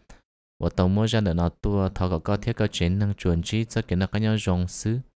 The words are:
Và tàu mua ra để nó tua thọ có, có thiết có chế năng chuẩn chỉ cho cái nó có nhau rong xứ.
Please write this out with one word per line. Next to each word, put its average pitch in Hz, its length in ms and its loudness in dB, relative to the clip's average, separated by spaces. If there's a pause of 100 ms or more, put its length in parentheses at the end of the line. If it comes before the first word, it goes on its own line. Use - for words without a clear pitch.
(640)
Và 85 80 0
tàu 92 180 2
mua 104 180 2
ra 110 140 2
để 95 140 2
nó 85 140 2
tua 98 400 0
thọ 92 200 -2
có, 90 100 0
có 101 180 -2
thiết 110 160 -2
có 107 140 0
chế 87 220 0
năng 101 260 0
chuẩn 85 280 0
chỉ 110 220 -2
cho 113 180 -2
cái - 140 -2
nó 92 100 2
có 104 120 -2
nhau 110 200 2
rong 90 300 0
xứ. 110 300 -4 (180)